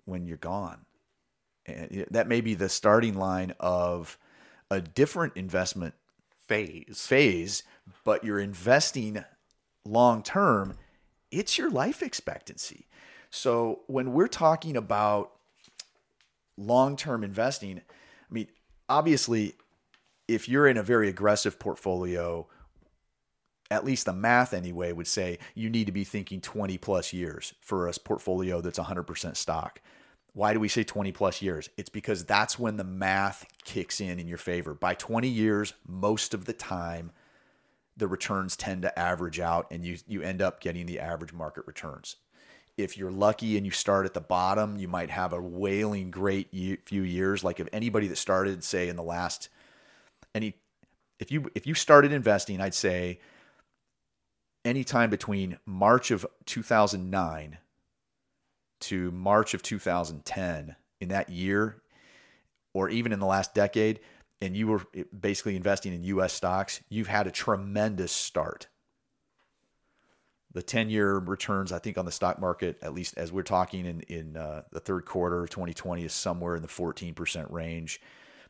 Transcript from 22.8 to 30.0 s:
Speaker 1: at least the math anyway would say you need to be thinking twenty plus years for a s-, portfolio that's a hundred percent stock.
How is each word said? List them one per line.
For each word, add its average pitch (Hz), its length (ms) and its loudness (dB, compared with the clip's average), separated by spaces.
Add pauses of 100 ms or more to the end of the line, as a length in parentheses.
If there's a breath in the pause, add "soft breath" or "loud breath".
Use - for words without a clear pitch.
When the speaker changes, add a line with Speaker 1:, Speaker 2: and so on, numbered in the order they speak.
Speaker 1:
at 107 120 0
least 131 220 -2
the 95 60 -2
math 117 420 4
anyway 87 380 -4
would 85 160 -6
say 90 320 -2 (160 loud breath)
you 110 120 -4
need 113 180 0
to 98 60 -4
be 98 120 0
thinking 98 360 -8
twenty 95 380 -4
plus 92 340 0
years 87 480 -8
for 90 260 -2
a - 20 0
s-, 87 100 -4
portfolio 92 600 -2
that's 85 180 -6
a 85 60 -2
hundred 90 180 -6
percent 85 340 -8
stock. - 440 -4 (520 soft breath)